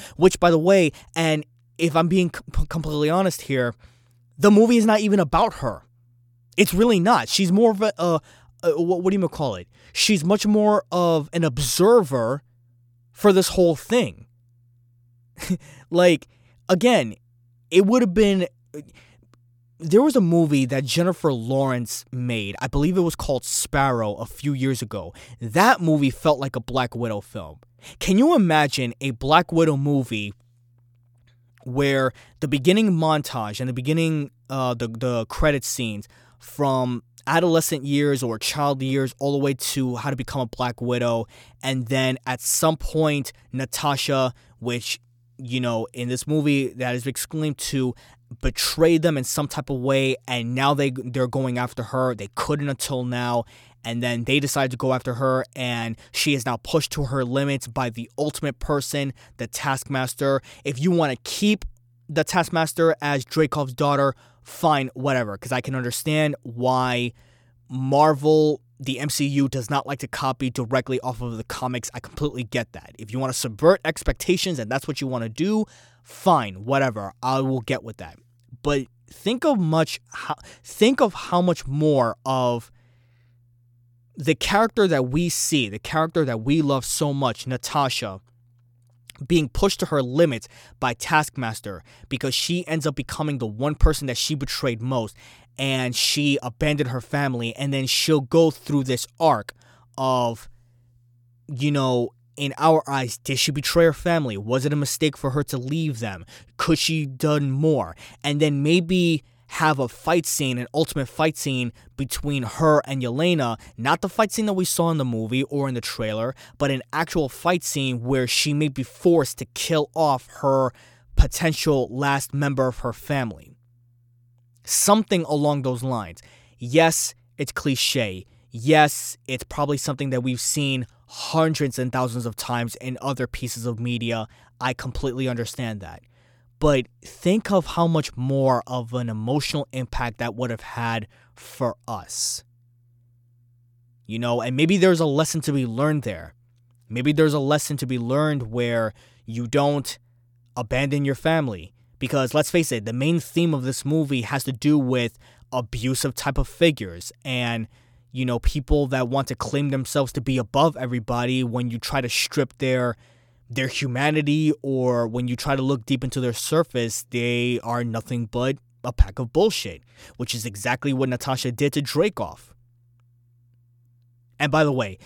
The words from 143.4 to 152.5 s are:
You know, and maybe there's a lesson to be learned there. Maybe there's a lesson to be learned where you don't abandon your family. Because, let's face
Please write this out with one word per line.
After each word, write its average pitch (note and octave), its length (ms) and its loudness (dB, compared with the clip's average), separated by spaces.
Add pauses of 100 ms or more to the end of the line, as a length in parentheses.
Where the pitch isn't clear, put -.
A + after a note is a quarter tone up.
You A2+ 140 -8
know, A#2+ 220 0
and B2+ 140 -4
maybe E3+ 220 4
there's F3 220 4
a D#3+ 80 2
lesson D3+ 340 0
to D3+ 100 -4
be C3+ 140 0
learned C#3 380 -2
there. E2 320 -10 (520)
Maybe B2 260 0
there's D3+ 200 4
a D3 60 0
lesson D3 380 -2
to C3 100 -4
be B2+ 100 -2
learned C3 540 -2
where A#2 420 0 (320)
you A#2 220 -6
don't C#3+ 500 0 (580)
abandon C3+ 480 -2
your C#3 120 0
family. C3 580 -2 (240)
Because, C#3 360 -2
let's - 160 2
face E3 220 0